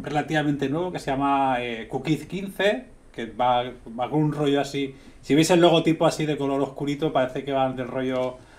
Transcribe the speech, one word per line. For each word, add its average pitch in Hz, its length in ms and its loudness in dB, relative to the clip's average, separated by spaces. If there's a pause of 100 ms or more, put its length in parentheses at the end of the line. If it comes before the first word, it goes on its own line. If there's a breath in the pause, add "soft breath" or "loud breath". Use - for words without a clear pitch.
relativamente 143 680 0
nuevo 170 240 -4
que 175 80 -6
se - 100 -6
llama, 135 500 2
eh, 113 280 -8
Kukiz 147 380 -2
quince, 196 580 -2 (280)
que 117 140 -8
va, 123 380 2 (340)
va 123 120 -4
con 151 120 2
un 151 100 2
rollo 143 280 2
así. 139 340 -6 (260 loud breath)
Si - 140 -2
veis 160 160 4
el 180 100 6
logotipo 165 460 6
así 156 180 0
de 147 140 -2
color 139 240 0
oscurito, 143 500 -2
parece 131 320 0
que 139 80 -6
va 131 180 0
del 127 160 -6
rollo, 127 520 -4 (200 loud breath)